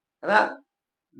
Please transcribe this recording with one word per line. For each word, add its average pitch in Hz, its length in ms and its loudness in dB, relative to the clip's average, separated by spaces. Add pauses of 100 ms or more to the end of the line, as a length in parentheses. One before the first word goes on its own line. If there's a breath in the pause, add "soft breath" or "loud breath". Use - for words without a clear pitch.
(240)
కదా. 202 160 2 (800)